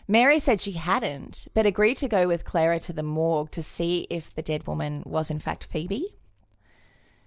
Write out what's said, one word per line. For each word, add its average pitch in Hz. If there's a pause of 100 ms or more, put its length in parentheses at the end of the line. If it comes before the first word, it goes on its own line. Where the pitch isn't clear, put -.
Mary 247
said 247
she 202
hadn't, 170
but 190
agreed 214
to 269
go 190
with 170
Clara 165
to 170
the 160
morgue 151
to 160
see 170
if 165
the 156
dead 156
woman 151
was 160
in 151
fact 156
Phoebe. 202 (1120)